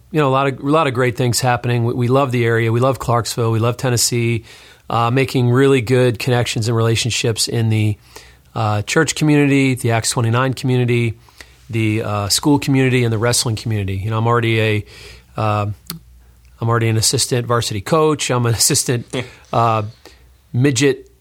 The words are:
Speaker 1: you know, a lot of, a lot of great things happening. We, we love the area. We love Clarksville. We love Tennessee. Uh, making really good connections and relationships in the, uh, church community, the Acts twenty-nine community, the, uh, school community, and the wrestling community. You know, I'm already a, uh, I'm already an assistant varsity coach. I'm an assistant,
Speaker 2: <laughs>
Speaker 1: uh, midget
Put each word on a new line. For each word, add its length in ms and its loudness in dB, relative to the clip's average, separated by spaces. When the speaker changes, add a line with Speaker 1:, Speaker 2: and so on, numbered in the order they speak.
Speaker 1:
you 100 0
know, 80 2
a 20 2
lot 160 2
of, 140 -4
a 100 -4
lot 160 2
of 80 -2
great 220 0
things 240 0
happening. 460 0
We, 80 -2
we 140 -2
love 240 2
the 120 0
area. 260 2
We 100 0
love 180 0
Clarksville. 520 -2
We 100 0
love 180 0
Tennessee. 680 -2
Uh, 200 2
making 400 0
really 300 4
good 380 2
connections 500 -2
and 80 0
relationships 720 -2
in 220 0
the, 260 0
uh, 280 -2
church 320 0
community, 600 2
the 180 -2
Acts 180 0
twenty-nine 420 0
community, 640 0
the, 320 -2
uh, 260 -4
school 300 2
community, 440 2
and 80 0
the 60 -2
wrestling 400 0
community. 400 -4
You 140 -6
know, 80 -2
I'm 80 0
already 340 2
a, 240 0
uh, 320 -2
I'm 80 -2
already 180 2
an 80 0
assistant 500 -2
varsity 360 -2
coach. 480 0
I'm 160 0
an 80 2
assistant, 500 0
Speaker 2:
<laughs> 180 -14
Speaker 1:
uh, 300 2
midget 560 2